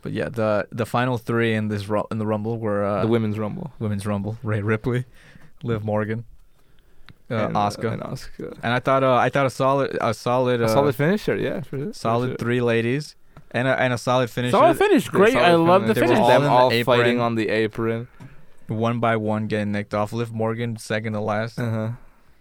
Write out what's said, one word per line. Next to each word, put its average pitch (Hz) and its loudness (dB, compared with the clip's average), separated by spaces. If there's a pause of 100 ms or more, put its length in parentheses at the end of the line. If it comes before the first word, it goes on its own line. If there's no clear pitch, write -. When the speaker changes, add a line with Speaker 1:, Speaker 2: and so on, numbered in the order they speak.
Speaker 1:
But - -8
yeah, 113 -4
the, 107 -2
the 113 -4
final 123 -2
three 117 0
in 107 -2
this 101 -4
ru-, 104 -2
in 110 -4
the 107 -4
Rumble 110 -2
were, 104 -2
uh, 101 0
Speaker 2:
The 107 0
Women's 110 0
Rumble. 104 -8
Speaker 1:
Women's 104 -4
Rumble. 104 -4
Rhea 107 -2
Ripley, 120 -2 (580)
Liv 113 -4
Morgan, 107 -4 (1040)
uh, 120 -2
Speaker 2:
And, 107 -2
uh, 104 0
Speaker 1:
Asuka. 113 -4
Speaker 2:
and 110 -8
Asuka. - -10
Speaker 1:
And 117 0
I 127 0
thought, 135 2
uh, 131 4
I 120 4
thought 139 2
a 123 0
solid, 135 0
a 110 0
solid, 123 0
Speaker 2:
A 113 2
Speaker 1:
uh, - 0
Speaker 2:
solid 135 2
finisher, 151 0
yeah, 110 -4
for 135 -10
sure, 147 -6
for 220 -12
Speaker 1:
solid 117 -2
Speaker 2:
sure. - -8
Speaker 1:
three 120 0
ladies, 120 0 (360)
and 123 0
a, 131 0
and 127 2
a 120 -2
solid 127 0
finisher. 123 -4
Speaker 3:
Solid 285 4
finish, 370 4
Speaker 2:
Yeah, - -10
Speaker 3:
great. 202 4
Speaker 2:
solid 247 4
Speaker 3:
I 170 6
love 170 6
Speaker 2:
finish. - -2
Speaker 3:
the - 2
Speaker 1:
They 120 2
were - 4
Speaker 3:
finish. - 4
Speaker 1:
all 120 4
Speaker 2:
Them 123 8
Speaker 1:
in 143 2
the 117 4
Speaker 2:
all 127 6
Speaker 1:
apron. 120 4
Speaker 2:
fighting 120 2
on 117 0
the 110 0
apron. 113 -2 (600)
Speaker 1:
One 117 0
by 117 2
one 107 -2
getting 104 -2
nicked 104 -4
off. 104 -2
Liv 113 -4
Morgan 113 -4
second 110 -4
to 104 -4
last. 107 -4
Speaker 2:
Uh-huh. 110 -2 (500)